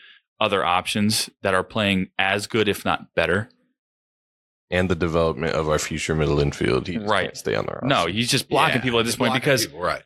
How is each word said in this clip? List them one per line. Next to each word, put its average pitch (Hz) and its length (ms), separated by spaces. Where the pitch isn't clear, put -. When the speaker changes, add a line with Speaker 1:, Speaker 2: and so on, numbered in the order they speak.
Speaker 1:
other 98 260
options 104 640
that 98 120
are 92 100
playing 98 440
as 101 260
good, 107 220
if - 160
not - 320
better. 87 320
Speaker 2:
And 90 180
the 92 60
development 82 600
of 78 140
our 76 120
future 78 340
middle 73 240
infield. 69 480
He 87 80
just 101 160
Speaker 1:
Right. 98 140
Speaker 2:
can't - 120
stay 53 200
on 52 100
the 50 60
roster. - 160
Speaker 1:
No, 110 180
he's 113 240
just 131 180
blocking 147 280
Speaker 3:
Yeah, 113 60
Speaker 1:
people 117 180
at 113 60
this 117 80
Speaker 3:
he's - 40
Speaker 1:
point 123 120
Speaker 3:
blocking 127 100
Speaker 1:
because, 120 260
Speaker 3:
people, 82 140
right. 82 260